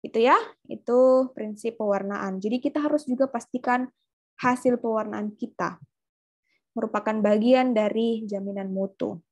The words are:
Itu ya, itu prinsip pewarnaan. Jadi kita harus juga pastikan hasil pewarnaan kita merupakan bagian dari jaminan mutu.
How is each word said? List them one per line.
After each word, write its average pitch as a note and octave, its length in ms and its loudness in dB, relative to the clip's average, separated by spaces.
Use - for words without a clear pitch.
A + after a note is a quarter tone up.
Itu - 240 0
ya, D#4+ 160 6
itu B3+ 720 2
prinsip G#3+ 400 -8
pewarnaan. G3 640 -4
Jadi A3+ 240 -2
kita D4 160 -2
harus D4+ 240 0
juga C4 240 0
pastikan B3 640 -4
hasil B3 400 2
pewarnaan G#3+ 560 -4
kita - 400 -8
merupakan A3 480 -2
bagian A#3 560 4
dari A3 480 0
jaminan G3 480 -6
mutu. F#3+ 480 -6